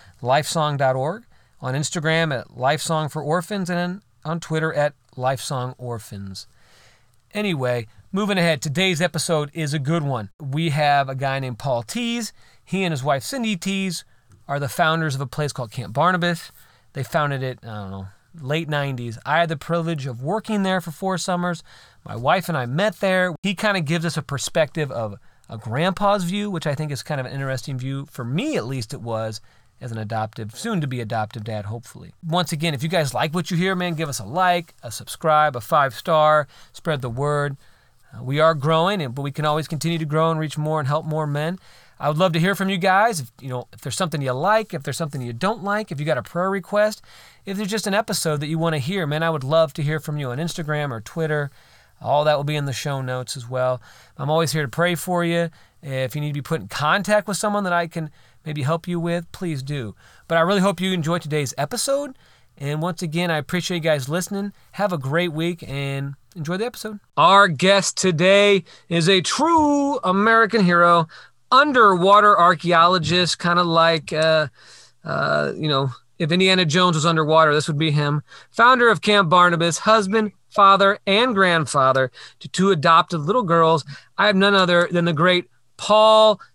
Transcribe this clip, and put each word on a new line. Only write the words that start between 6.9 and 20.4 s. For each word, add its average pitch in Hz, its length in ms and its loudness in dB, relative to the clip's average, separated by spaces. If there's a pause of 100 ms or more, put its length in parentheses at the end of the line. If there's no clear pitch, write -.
Anyway, 131 540 -2 (260)
moving 196 240 0
ahead, 170 240 2
today's 165 400 -2
episode 160 540 -2
is 151 180 -4
a 160 60 -2
good 151 240 -2
one. 123 260 -4 (100)
We 151 300 -4
have 143 400 2
a 135 60 -8
guy 135 240 -2
named 127 200 -6
Paul 123 240 -2
Tees. 233 520 -6 (280)
He 190 220 -4
and 170 80 -2
his 131 100 -4
wife, 139 200 0
Cindy 226 340 -4
Tees, 190 480 -4 (420)
are 143 140 -4
the 139 80 -4
founders 160 460 0
of 135 80 -6
a 135 40 -6
place 147 260 -6
called 117 200 -10
Camp 107 220 -10
Barnabas. 175 580 -2 (400)
They 139 100 -8
founded 143 400 -2
it, 131 200 -8
I 113 60 -16
don't 104 220 -10
know, 95 180 -10 (300)
late 151 300 -4
nineties. 131 560 -4
I 147 140 0
had 170 100 2
the 160 80 -6
privilege 165 480 -4
of 123 180 -10
working 208 400 -2